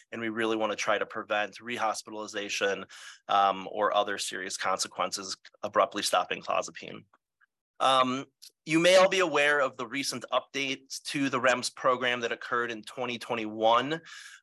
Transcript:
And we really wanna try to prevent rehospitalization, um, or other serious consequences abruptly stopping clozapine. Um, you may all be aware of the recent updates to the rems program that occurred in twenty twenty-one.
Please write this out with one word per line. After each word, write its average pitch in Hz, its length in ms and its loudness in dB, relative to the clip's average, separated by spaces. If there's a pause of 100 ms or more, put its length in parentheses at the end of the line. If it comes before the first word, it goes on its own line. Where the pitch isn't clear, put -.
(100)
And 113 100 -10
we 113 100 -4
really 110 260 0
wanna 107 180 0
try 104 240 0
to 95 80 -4
prevent 104 540 -4
rehospitalization, 107 1300 -4 (380)
um, 98 420 4
or 104 260 0
other 101 220 0
serious 98 380 -6
consequences 95 800 -4 (260)
abruptly 101 400 0
stopping 90 400 0
clozapine. 87 640 -6 (800)
Um, 131 440 2 (400)
you 160 120 2
may 180 180 8
all 185 120 8
be 190 120 2
aware 147 400 4
of 123 180 -2
the 123 80 -6
recent 131 480 -6
updates 135 720 -4
to 139 260 -2
the 127 100 0
rems 123 340 2
program 123 460 0
that 117 100 -2
occurred 120 400 -4
in 110 120 -10
twenty 123 360 -6
twenty-one. 117 840 2 (400)